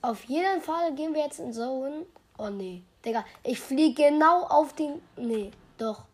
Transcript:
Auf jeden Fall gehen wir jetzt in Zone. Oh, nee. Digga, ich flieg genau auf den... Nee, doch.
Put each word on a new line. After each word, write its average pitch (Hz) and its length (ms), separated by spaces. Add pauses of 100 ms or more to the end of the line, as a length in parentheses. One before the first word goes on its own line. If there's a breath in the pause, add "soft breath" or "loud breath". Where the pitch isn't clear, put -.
Auf 226 220
jeden 349 360
Fall 330 320
gehen 302 220
wir 302 80
jetzt 285 160
in 247 120
Zone. 262 540 (320)
Oh, 208 120
nee. 185 340 (200)
Digga, 226 220 (180 loud breath)
ich 254 160
flieg 285 380
genau 302 460
auf 294 300
den... 302 280 (140)
Nee, 220 340 (300)
doch. 220 340